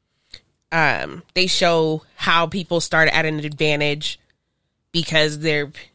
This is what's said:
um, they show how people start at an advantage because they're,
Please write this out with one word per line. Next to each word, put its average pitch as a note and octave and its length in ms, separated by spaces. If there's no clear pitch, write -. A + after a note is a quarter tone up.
um, D3 540
they F#3 140
show D#3+ 560
how E3+ 320
people E3+ 340
start D#3+ 280
at D#3+ 180
an D#3 140
advantage D3 800
because D#3 480
they're, D3+ 320